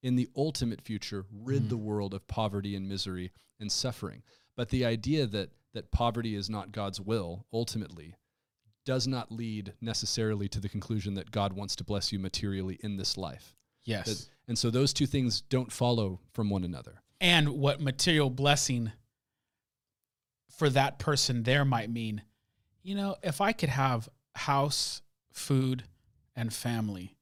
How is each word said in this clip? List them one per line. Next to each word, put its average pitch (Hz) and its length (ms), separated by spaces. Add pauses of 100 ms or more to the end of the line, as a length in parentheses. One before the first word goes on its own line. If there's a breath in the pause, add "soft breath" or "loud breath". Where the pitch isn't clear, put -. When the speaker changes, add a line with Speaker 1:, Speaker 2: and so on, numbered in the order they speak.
Speaker 1:
in 127 140
the 123 180
ultimate 135 460
future, 101 500
rid 123 300
Speaker 2:
Mm-hmm. 113 80
Speaker 1:
the 120 80
world 104 380
of 98 120
poverty 101 480
and 98 140
misery 92 420 (300 soft breath)
and 104 100
suffering. 107 520 (340 soft breath)
But 123 140
the 127 140
idea 123 420
that, 101 240 (240)
that - 180
poverty 117 420
is 101 160
not 104 220
God's 98 280
will, 95 520
ultimately, 95 640 (680)
does 131 220
not 127 240
lead 110 500
necessarily 107 680
to - 120
the 98 80
conclusion 101 460
that 95 160
God 101 220
wants 101 240
to - 80
bless 101 260
you 101 80
materially 95 640
in 104 140
this 92 200
life. - 380 (300)
Speaker 2:
Yes. 110 220
Speaker 1:
That, 107 220 (200)
and 117 100
so 120 120
those 131 220
two 143 140
things 127 340
don't 127 320
follow 110 480 (120)
from 107 180
one 92 140
another. 85 380 (180)
Speaker 2:
And 170 300
what 139 300
material 143 500
blessing 131 640 (1600)
for 151 200
that 131 280
person 135 440
there 135 220
might 117 260
mean, 110 320 (600)
you 190 120
know, 196 280
if 170 180
I 202 120
could 165 160
have 131 400 (280)
house, - 680 (300)
food, 131 520 (500)
and 117 180
family 107 680